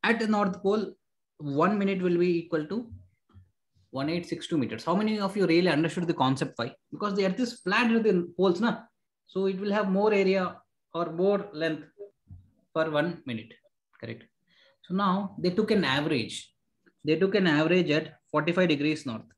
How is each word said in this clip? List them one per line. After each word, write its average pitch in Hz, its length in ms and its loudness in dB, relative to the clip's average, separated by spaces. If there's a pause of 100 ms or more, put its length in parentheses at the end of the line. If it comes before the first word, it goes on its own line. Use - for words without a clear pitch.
At 220 160 2
the 220 80 -2
North 208 340 0
Pole, 196 320 0 (440)
one 156 420 0
minute 196 220 0
will 180 160 2
be 175 220 2
equal 160 280 -4
to 233 240 -8 (1000)
one 139 180 -4
eight 170 180 -4
six - 200 -8
two 170 100 -2
meters. 113 260 -2
How 170 120 0
many 214 240 0
of 196 160 -2
you 196 120 2
really 175 220 4
understood 160 380 0
the 165 60 0
concept 131 440 0
why? 123 180 -6 (160)
Because 202 240 -4
the 196 100 2
Earth 185 140 -2
is 240 220 -2
flat 226 300 2
at 226 120 4
the 185 340 2
poles, 180 240 2
na? 226 200 0 (460)
So 190 200 -4
it 190 120 -4
will 202 120 -4
have 202 180 0
more 208 240 2
area 190 440 2 (360)
or 165 200 -4
more 190 400 0
length 156 320 -4 (920)
per 160 140 0
one 156 360 -2
minute, 110 280 -8 (460)
correct? 117 240 -12 (600)
So - 100 -8
now 196 460 0
they 175 120 0
took 214 200 0
an 202 120 4
average. 139 720 -2 (500)
They 156 140 2
took 190 180 0
an 190 120 4
average 160 420 4
at 156 240 -2 (180)
forty-five 170 380 2
degrees 151 360 0
north. 113 180 -8 (140)